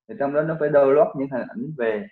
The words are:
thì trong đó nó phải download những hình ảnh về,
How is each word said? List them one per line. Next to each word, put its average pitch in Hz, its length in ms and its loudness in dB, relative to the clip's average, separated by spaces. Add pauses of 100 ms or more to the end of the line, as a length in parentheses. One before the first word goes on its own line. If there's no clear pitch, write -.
thì 113 100 -14
trong 139 160 -2
đó 151 80 2
nó 156 180 -4
phải 147 80 0
download 143 500 4
những 135 120 -6
hình 117 180 -6
ảnh 139 300 -10
về, 110 340 -2